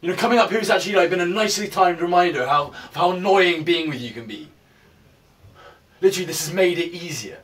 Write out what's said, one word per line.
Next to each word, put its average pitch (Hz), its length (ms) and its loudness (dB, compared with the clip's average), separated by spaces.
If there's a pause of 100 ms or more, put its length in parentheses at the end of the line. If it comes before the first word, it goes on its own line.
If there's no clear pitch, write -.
You 170 80 -6
know, 180 60 -2
coming 233 220 2
up 220 120 6
here 208 100 0
has 208 100 -4
actually, 196 260 0
like, 175 140 4
been 180 120 0
a 175 40 0
nicely 202 420 -2
timed 180 340 2
reminder 175 440 2
how, - 220 0
of - 280 -18
how 180 160 2
annoying 185 520 2
being 165 260 0
with 131 100 -6
you 120 120 -10
can 113 160 -14
be. 107 200 -14 (1500)
Literally, 185 240 2
this - 200 -6
has 151 80 -8
made 180 240 2
it 170 160 -4
easier. 131 500 -12